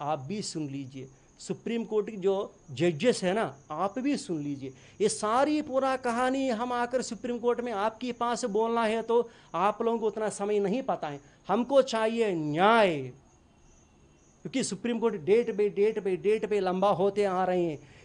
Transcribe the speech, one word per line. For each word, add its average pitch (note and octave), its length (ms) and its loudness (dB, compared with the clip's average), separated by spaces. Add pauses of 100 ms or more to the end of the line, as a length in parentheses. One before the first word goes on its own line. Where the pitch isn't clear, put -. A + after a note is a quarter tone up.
आप D3+ 180 -4
भी F3 240 -6
सुन D#3 260 -6
लीजिए, C3+ 400 -12 (300)
सुप्रीम A3+ 460 -6
कोर्ट G#3+ 260 -2
की G#3+ 60 -12
जो G3 380 0 (160)
जजेस D3+ 520 2
है F3+ 100 2
ना, G3 240 -2 (140)
आप F3+ 280 -4
भी C4+ 180 0
सुन E3 260 -6
लीजिए, C#3 320 -8 (260)
ये G#3 80 4
सारी C4+ 540 2
पूरा C4 340 0
कहानी B3+ 520 0
हम B3 240 -2
आकर A#3+ 300 -2
सुप्रीम A#3+ 360 -6
कोर्ट A#3+ 220 0
में A#3+ 120 -4
आपके A3 400 -2
पास A#3+ 320 -2
बोलना A3+ 400 2
है A3 180 2
तो A3+ 280 2 (240)
आप G3 280 0
लोगों A#3 160 2
को A3 80 -2
उतना G#3+ 220 -2
समय G3+ 300 -2
नहीं G3+ 240 0
पता F3 260 -4
है। C#3+ 120 -10 (280)
हमको A#3+ 340 4
चाहिए A3+ 520 0
न्याय, F3 640 4 (1400)
क्योंकि A3 220 -4
सुप्रीम A3+ 340 -4
कोर्ट A3 160 0
date G#3 360 2
by G3+ 280 0
date G#3+ 200 2
by F#3+ 280 -2
date G#3+ 200 2
by G3+ 140 0
लंबा F#3 300 2
होते G3 340 2
आ F#3 200 0
रहे F3+ 200 2
हैं। D#3 300 -6 (100)